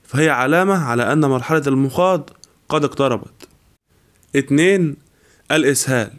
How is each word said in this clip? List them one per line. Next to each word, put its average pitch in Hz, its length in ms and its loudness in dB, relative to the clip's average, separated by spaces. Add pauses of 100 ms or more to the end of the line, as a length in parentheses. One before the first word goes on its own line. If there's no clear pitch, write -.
فهي 151 260 0
علامة 165 540 2
على 120 300 0
أن 151 120 2
مرحلة 135 420 0
المخاض 143 640 0 (400)
قد 151 140 0
اقتربت. 131 640 -4 (880)
اتنين، 151 600 2 (560)
الإسهال. 131 680 0